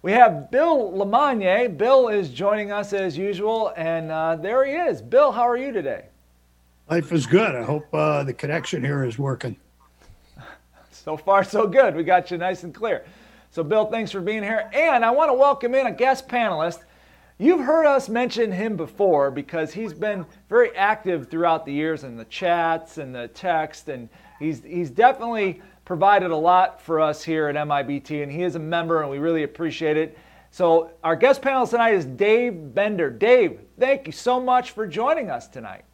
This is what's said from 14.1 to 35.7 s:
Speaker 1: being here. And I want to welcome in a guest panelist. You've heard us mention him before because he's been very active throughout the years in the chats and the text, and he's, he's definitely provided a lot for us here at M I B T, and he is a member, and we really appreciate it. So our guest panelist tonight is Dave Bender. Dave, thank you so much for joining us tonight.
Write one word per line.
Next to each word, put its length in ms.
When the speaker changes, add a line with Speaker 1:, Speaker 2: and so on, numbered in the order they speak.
Speaker 1:
being 200
here. 320
And 320
I 60
want 180
to 60
welcome 400
in 100
a 60
guest 360
panelist. 520
You've 280
heard 200
us 220
mention 420
him 280
before 520
because 440
he's 200
been 320
very 260
active 560
throughout 360
the 80
years 320
in 100
the 80
chats 720
and 160
the 140
text, 640
and 180
he's, 240
he's 260
definitely 720
provided 480
a 40
lot 460
for 200
us 220
here 260
at 80
M 160
I 100
B 160
T, 220
and 100
he 120
is 120
a 40
member, 420
and 100
we 60
really 260
appreciate 540
it. 200
So 400
our 140
guest 240
panelist 300
tonight 240
is 100
Dave 680
Bender. 360
Dave, 500
thank 300
you 60
so 260
much 320
for 160
joining 420
us 200
tonight. 340